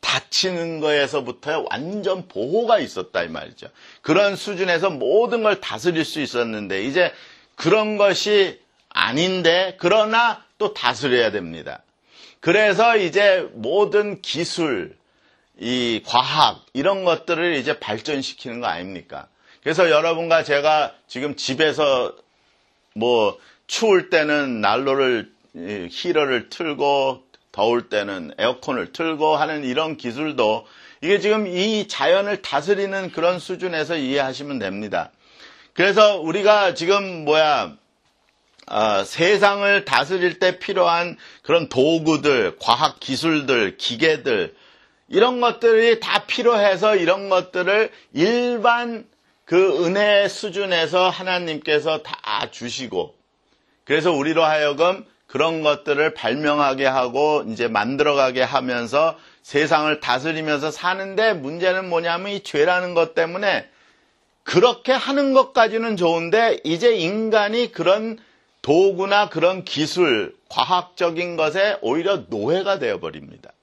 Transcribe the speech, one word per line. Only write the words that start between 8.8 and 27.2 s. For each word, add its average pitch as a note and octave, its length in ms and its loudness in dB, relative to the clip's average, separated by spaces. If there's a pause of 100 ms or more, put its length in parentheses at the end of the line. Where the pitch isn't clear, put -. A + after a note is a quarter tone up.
아닌데 F3 920 -2
그러나 A3 640 0 (140)
또 G#3 160 -4
다스려야 A#2+ 580 0
됩니다. E2 520 -10 (560)
그래서 G#3+ 580 2
이제 F#3 560 2
모든 G3 680 0
기술, C#3 760 -4 (600)
이 A#2+ 460 -2
과학 C3 680 0
이런 F#3+ 300 -2
것들을 E3+ 520 0
이제 C3+ 240 -4
발전시키는 A#2+ 840 -8
거 A#2 60 -4
아닙니까? E2+ 600 -10 (340)
그래서 E3 280 0
여러분과 E3 540 2
제가 D3 520 0 (120)
지금 C#3 280 -8
집에서 C#3 800 0 (800)
뭐 A2 420 2 (300)
추울 G3 420 2
때는 D3 520 0
난로를, B2+ 680 0 (240)
이 F2+ 360 -10
히터를 C#3+ 580 -2
틀고 C#3 800 -2 (220)